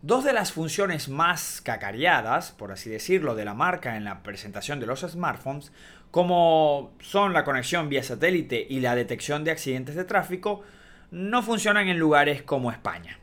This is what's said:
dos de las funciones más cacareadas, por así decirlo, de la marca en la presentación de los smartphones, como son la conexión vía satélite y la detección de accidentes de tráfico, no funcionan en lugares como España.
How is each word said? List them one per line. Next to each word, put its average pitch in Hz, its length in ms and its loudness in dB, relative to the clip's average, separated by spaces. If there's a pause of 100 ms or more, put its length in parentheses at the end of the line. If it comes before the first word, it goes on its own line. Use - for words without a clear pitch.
dos 240 160 4
de 277 120 2
las 208 180 0
funciones 160 560 -2
más 160 540 -2
cacareadas, 120 880 0
por 95 200 -14
así 104 180 -12
decirlo, 143 440 0
de 107 120 -6
la 104 80 -8
marca 139 420 -2
en 104 80 -8
la 98 180 -10
presentación 104 560 -8
de 120 60 -6
los 127 160 -4
smartphones, 156 720 -6 (380)
como 165 920 4
son 196 320 2
la 160 100 4
conexión 147 460 -2
vía 135 140 0
satélite 127 680 0
y 135 120 -2
la 123 160 2
detección 123 480 -2
de 160 60 0
accidentes 135 440 -4
de 180 100 -4
tráfico, 190 560 -2 (500)
no 202 320 0
funcionan 208 460 2
en 175 100 2
lugares 147 440 4
como 127 280 -2
España. 87 520 -10